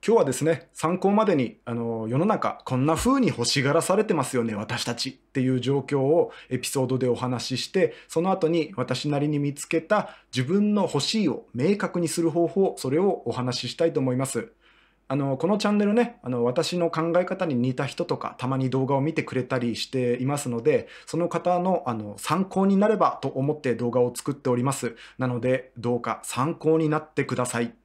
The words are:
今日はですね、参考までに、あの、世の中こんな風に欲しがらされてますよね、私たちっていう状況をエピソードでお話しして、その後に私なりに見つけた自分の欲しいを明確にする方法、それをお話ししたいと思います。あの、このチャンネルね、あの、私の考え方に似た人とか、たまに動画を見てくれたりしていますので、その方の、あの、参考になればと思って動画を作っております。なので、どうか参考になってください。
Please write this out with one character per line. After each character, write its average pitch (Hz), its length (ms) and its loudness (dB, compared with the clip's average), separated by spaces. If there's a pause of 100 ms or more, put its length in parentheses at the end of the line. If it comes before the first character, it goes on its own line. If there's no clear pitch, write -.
今 220 80 4
日 226 40 8
は 180 60 6
で 135 100 0
す - 100 -4
ね、 160 280 0
参 170 260 -2
考 190 120 2
ま 208 140 4
で 196 100 2
に、 123 300 0
あ 120 100 -6
の、 117 340 -4
世 123 100 0
の 175 80 2
中 190 380 -2
こ 131 120 -2
ん 131 100 2
な 160 80 4
風 262 260 2
に 220 80 4
欲 120 160 -2
し 143 180 0
が 139 100 2
ら 165 100 4
さ 185 140 2
れ 214 80 2
て 208 100 0
ま 147 80 0
す 127 140 -4
よ 120 80 0
ね、 110 100 -4
私 110 300 -6
た 120 100 -4
ち 127 140 -6
っ 131 40 -10
て - 280 -6
い 127 80 2
う 131 120 2
状 139 200 0
況 139 220 0
を 151 280 4 (180)
エ 127 120 -2
ピ - 80 -8
ソ 135 160 0
ー - 20 -2
ド 131 100 0
で 123 120 0
お 120 80 2
話 123 400 -4
し - 80 -4
し - 60 -12
て、 175 220 2 (140)
そ - 160 -2
の 185 80 2
後 185 160 0
に 156 300 0
私 127 320 -2
な 143 100 0
り 147 100 0
に 147 120 0
見 143 120 -2
つ - 140 -12
け 165 160 0
た 208 340 -2 (160)
自 127 160 -2
分 202 260 2
の 202 80 2
欲 143 180 0
し 214 240 0
い 160 40 2
を - 260 -4
明 160 220 2
確 185 220 -2
に 170 80 0
す 170 160 -2
る 165 80 2
方 170 160 2
法、 190 320 0
そ 131 100 -4
れ 143 120 2
を 196 260 0
お 160 60 -4
話 123 360 -4
し - 20 -6
し - 60 -12
た 170 100 0
い 165 60 2
と 151 60 0
思 131 140 0
い 127 40 0
ま 131 100 0
す。 - 260 -6 (580)
あ 135 60 -2
の、 139 220 -2
こ 165 80 -2
の 202 100 2
チ 208 100 0
ャ 208 60 4
ン 208 60 2
ネ 208 80 2
ル 208 80 2
ね、 240 280 2
あ 127 60 -8
の、 123 160 0
私 151 320 0
の 170 140 0
考 165 260 -2
え 180 80 4
方 185 220 -4
に 151 80 -2
似 127 200 0
た 139 120 -2
人 165 180 -6
と 135 140 -2
か、 - 180 -8
た 123 100 -6
ま 131 120 -2
に 131 100 0
動 135 160 0
画 135 100 0
を 135 60 2
見 156 140 0
て 147 80 -2
く 135 120 -8
れ 127 80 0
た 127 160 -2
り 120 160 -2
し - 120 -6
て 123 340 0
い 127 60 -2
ま 143 100 0
す 139 140 -6
の 117 100 -4
で、 127 260 2 (200)
そ - 100 -6
の 170 140 0
方 170 300 0
の、 180 260 0
あ 120 80 -2
の、 104 240 -10
参 180 260 0
考 190 220 0
に 196 100 4
な 208 120 4
れ 214 100 2
ば 147 240 2
と 135 60 -2
思 135 260 -2
っ 147 40 -10
て 123 160 0
動 120 160 -2
画 123 120 4
を 120 120 0
作 - 180 -6
っ - 20 -2
て 135 160 -2
お 123 60 4
り 123 60 0
ま 135 120 2
す。 120 220 -6 (200)
な 131 100 -2
の 123 140 -2
で、 127 380 -2
ど 120 160 0
う 120 80 -2
か 113 220 -4
参 156 300 -2
考 160 220 2
に 160 140 2
な 151 80 2
っ - 160 -10
て 139 100 0
く 127 120 -4
だ 123 100 0
さ 120 160 -2
い。 117 100 -4 (120)